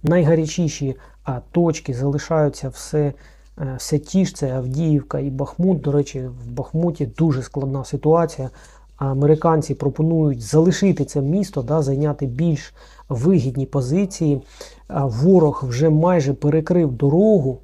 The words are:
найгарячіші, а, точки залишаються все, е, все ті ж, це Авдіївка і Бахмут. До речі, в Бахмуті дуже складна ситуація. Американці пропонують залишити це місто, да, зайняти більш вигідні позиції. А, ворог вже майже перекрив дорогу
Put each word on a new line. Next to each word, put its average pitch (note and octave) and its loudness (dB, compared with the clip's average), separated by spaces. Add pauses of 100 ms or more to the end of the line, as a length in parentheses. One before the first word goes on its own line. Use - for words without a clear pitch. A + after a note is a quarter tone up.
найгарячіші, D#3 2 (280)
а, B2+ -6 (120)
точки E3 0
залишаються C#3+ -2
все, C#3+ -4 (480)
е, C3 -6
все D3 -2
ті F#3 0
ж, F#3 -8
це C3 -4
Авдіївка C#3+ -2
і C#3 -4
Бахмут. C#3+ -2
До C#3+ -2
речі, C#3 -2
в B2 -12
Бахмуті D#3 -4
дуже C3 0
складна C3+ -6
ситуація. D3+ 0 (480)
Американці D3 2
пропонують D3+ 0
залишити D#3+ 2
це C#3+ -4
місто, D#3 -2
да, D3 0
зайняти C#3 -2
більш C#3+ -2 (360)
вигідні C3+ 2
позиції. C#3+ -2 (460)
А, C#3+ -4
ворог D3 4
вже C3 2
майже D#3 2
перекрив D#3 0
дорогу C#3+ 2